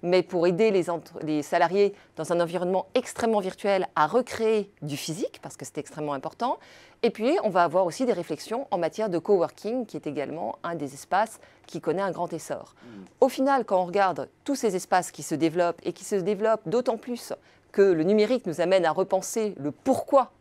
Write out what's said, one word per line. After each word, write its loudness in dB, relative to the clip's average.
mais 4
pour 0
aider 4
les 2
entre-, -8
les -2
salariés 2
dans -4
un 2
environnement -2
extrêmement 0
virtuel -2
à 4
recréer 0
du -6
physique, -6
parce -16
que -12
c'est -10
extrêmement -6
important. -6
Et 4
puis, 0
on 0
va 4
avoir 2
aussi -4
des 2
réflexions -6
en -2
matière -2
de 0
coworking, 0
qui -14
est -10
également -6
un -6
des -8
espaces -2
qui -10
connaît -2
un -2
grand -6
essor. -10
Mmh. -20
Au 6
final, 0
quand 2
on 2
regarde 0
tous 0
ces 0
espaces 0
qui -14
se -4
développent, 0
et -4
qui -14
se -4
développent 0
d'autant 0
plus -10
que 6
le 6
numérique 2
nous -2
amène 4
à 2
repenser -2
le -4
pourquoi 2